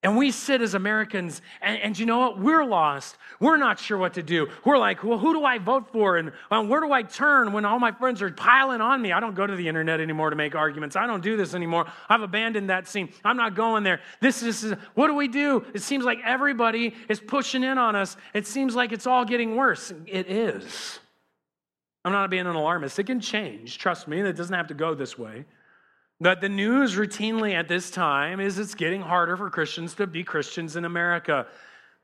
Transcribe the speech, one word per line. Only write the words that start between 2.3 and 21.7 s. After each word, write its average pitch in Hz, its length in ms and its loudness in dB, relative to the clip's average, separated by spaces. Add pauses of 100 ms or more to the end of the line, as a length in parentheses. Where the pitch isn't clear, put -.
We're 302 240 4
lost. 156 540 0 (220)
We're 311 180 6
not 247 220 2
sure 208 180 -4
what 180 160 0
to 175 100 -6
do. 156 240 2 (160)
We're 277 140 6
like, 202 260 2
"Well, 226 140 0
who 285 160 2
do 302 100 0
I 254 140 2
vote 226 340 0
for? 202 260 4
And, 160 140 -2 (200)
uh, 220 120 2
where 247 180 2
do 302 120 0
I 254 80 4
turn 247 500 4
when 208 140 0
all 220 140 2
my 233 120 2
friends 247 300 -2
are 196 80 -2
piling 254 500 4
on 247 220 2
me?" 202 100 0
I 175 80 4
don't 220 140 -4
go 190 140 0
to 196 80 -2
the 180 120 -2
internet 160 320 0
anymore 156 300 0
to 151 60 -4
make 151 180 -2
arguments. 151 420 -2
I 208 120 0
don't 202 160 -4
do 214 120 0
this 180 200 -2
anymore. 170 320 0 (220)
I've 214 120 6
abandoned 208 480 -2
that 185 180 -2
scene. 190 220 -6 (160)
I'm 233 120 2
not 226 180 0
going 220 280 2
there. 185 160 2 (220)
This 247 220 2
is, 220 280 -4 (220)
what 277 140 4
do 302 80 2
we 285 120 0
do? 269 460 2
It 202 80 -6
seems 269 240 -2
like 233 180 2
everybody 233 680 0 (160)
is 208 100 0
pushing 254 440 -2
in 262 160 0
on 226 160 2
us. 196 220 -2 (180)
It 208 100 -2
seems 254 300 -2
like 240 160 0
it's 233 160 -6
all 254 180 4
getting 226 300 0
worse. 233 360 0 (140)
It 185 240 -4
is. - 680 -4 (1080)